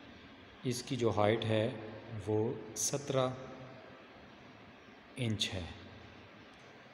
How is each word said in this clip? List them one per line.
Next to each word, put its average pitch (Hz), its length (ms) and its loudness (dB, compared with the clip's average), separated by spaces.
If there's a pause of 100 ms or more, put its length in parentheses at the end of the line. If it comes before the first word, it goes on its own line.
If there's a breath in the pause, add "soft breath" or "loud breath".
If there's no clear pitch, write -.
(640)
इसकी 131 300 0
जो 117 140 6
हाइट 107 360 6
है, 110 220 6 (580)
वो 107 340 2 (160)
सत्रह 131 640 2 (1800)
इंच 110 320 2
है। 87 200 -4 (1200)